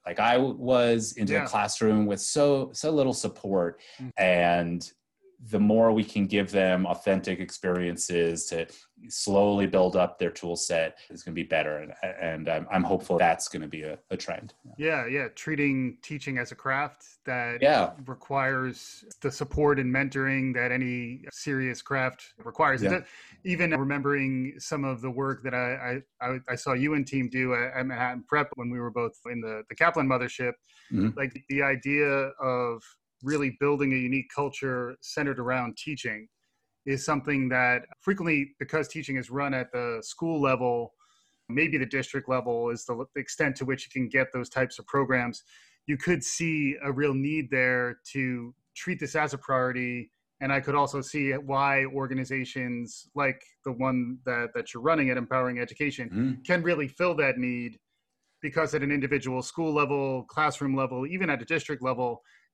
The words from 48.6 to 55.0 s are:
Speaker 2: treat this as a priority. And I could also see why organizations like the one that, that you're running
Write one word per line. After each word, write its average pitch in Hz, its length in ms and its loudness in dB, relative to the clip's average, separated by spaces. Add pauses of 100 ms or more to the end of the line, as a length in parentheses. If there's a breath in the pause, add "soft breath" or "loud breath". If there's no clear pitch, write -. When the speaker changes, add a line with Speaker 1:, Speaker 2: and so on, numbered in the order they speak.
Speaker 2:
treat 180 240 -6
this 143 160 -6
as 151 180 0
a 139 40 -6
priority. 127 720 -2 (300)
And 135 100 0
I 139 80 2
could 135 160 0
also 143 240 2
see 135 320 -2
why 135 540 2
organizations 131 1300 -4
like 135 260 0 (240)
the 139 60 -4
one 127 540 0
that, 117 280 -2
that 117 200 -6
you're 120 100 -10
running 151 260 4